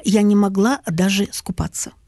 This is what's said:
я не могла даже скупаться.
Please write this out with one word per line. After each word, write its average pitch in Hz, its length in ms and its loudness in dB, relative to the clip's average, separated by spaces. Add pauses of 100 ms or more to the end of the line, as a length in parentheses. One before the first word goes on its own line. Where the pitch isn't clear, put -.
я 208 180 2
не 208 140 4
могла 202 500 2
даже 196 460 0
скупаться. - 580 -8 (180)